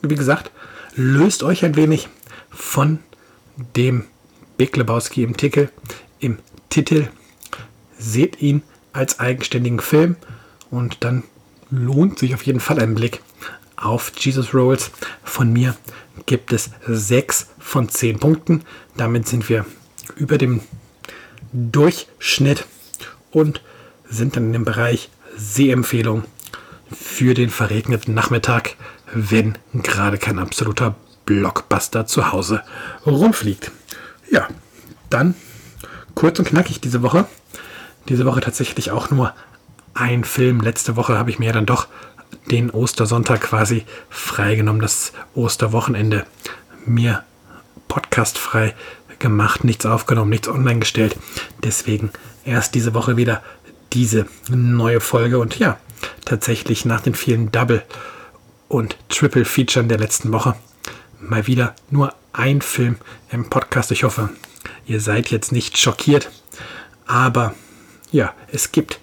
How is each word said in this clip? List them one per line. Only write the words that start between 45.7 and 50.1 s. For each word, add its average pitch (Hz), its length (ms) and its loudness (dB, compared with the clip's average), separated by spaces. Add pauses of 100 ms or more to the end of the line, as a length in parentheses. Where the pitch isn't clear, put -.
mir 117 380 2 (640)
podcastfrei - 840 -2 (460)
gemacht, 107 460 2
nichts 113 200 2
aufgenommen, 113 440 2